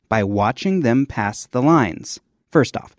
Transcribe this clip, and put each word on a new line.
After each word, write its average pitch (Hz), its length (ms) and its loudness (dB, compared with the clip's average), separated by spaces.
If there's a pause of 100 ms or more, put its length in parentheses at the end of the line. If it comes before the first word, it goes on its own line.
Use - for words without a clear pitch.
by 110 160 0
watching 113 560 0
them 131 240 2
pass 104 420 -6
the 123 140 -4
lines? 139 580 0 (300)
First - 260 2
off, - 220 -14